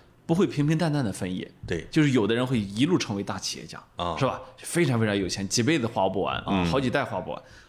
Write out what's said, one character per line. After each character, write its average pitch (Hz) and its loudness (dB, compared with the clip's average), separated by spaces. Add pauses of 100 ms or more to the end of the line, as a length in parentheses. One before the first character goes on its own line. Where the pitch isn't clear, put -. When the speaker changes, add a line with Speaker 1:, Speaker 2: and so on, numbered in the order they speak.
(260)
Speaker 1:
不 165 2
会 180 4
平 147 0
平 160 4
淡 165 2
淡 147 0
的 101 0
分 92 -6
野。 95 -8 (160)
Speaker 2:
对。 82 -4
Speaker 1:
就 160 4
是 147 6
有 120 4
的 110 2
人 123 0
会 127 0
一 104 0
路 170 4
成 117 -2
为 101 -2
大 95 -6
企 - -8
业 60 -14
家， 78 -16 (160)
Speaker 2:
啊。 87 -4
Speaker 1:
是 135 0
吧？ 98 -2 (160)
非 - -2
常 127 2
非 113 4
常 104 2
有 98 0
钱， 98 -4
几 123 0
辈 147 2
子 120 -2
花 98 0
不 98 -2
完 67 -2
啊， - -8
Speaker 2:
嗯。 92 2
Speaker 1:
好 85 2
几 127 0
代 139 0
花 107 -6
不 82 -8
完。 - -10 (280)